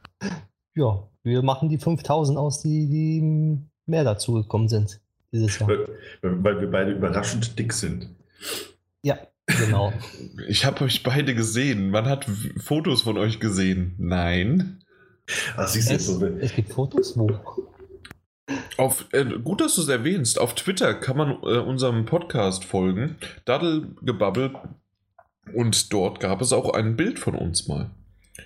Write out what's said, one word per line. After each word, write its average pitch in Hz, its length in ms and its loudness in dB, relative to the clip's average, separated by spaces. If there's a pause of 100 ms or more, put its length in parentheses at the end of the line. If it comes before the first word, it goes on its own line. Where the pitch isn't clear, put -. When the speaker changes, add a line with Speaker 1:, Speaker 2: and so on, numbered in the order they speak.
(760)
Speaker 1:
Ja, 107 340 0 (140)
wir 123 200 2
machen 135 260 2
die 151 100 0
fünftausend 151 600 2
aus, 143 240 -2
die, 151 260 2
die 156 720 2 (280)
mehr 156 180 2
dazugekommen 110 640 2
sind 107 320 0 (320)
dieses 110 260 0
Jahr. 107 100 2
Speaker 2:
Weil, 104 200 2 (340)
weil 92 380 2
wir 98 100 -2
beide 98 220 2
überraschend 95 640 -2
dick - 140 -2
sind. - 360 -6 (960)
Speaker 1:
Ja, 139 160 0 (280)
genau. 107 460 2 (260)
Speaker 3:
<laughs> - 300 -14
Ich 104 160 2
hab 135 160 2
euch 131 220 0
beide 131 320 2
gesehen. 110 560 0
Man 110 160 2
hat 139 180 0
V-, 107 360 -4
Fotos 151 420 2
von 110 160 0
euch 110 220 2
gesehen. 92 580 2
Nein. 90 840 0 (760)
Speaker 2:
Ah, - 100 -2
siehst 113 240 2
du, 139 40 4
Speaker 1:
Es, - 120 -2
Speaker 2:
so, 90 140 -2
wenn - 200 -2
Speaker 1:
es 123 140 -4
gibt - 180 -2
Fotos? 139 460 -2
Wo? 107 120 2 (1500)
Speaker 3:
Auf, 131 360 0
äh, 135 120 2
gut, 127 360 -4
dass 311 160 2
du's 156 120 0
erwähnst. 135 520 2
Auf 117 140 2
Twitter 180 400 0
kann 131 220 -2
man, 147 140 2 (120)
äh, 120 160 2
unserem 120 480 0
Podcast 104 580 0
folgen, 98 520 0 (280)
Daddelgebabbel. 131 1080 0 (1000)
Und 113 380 2
dort 92 280 0
gab 95 200 0
es 127 120 2
auch 123 200 2
ein 110 240 0
Bild 180 220 0
von - 160 -2
uns - 340 -2
mal. 73 220 -4 (560)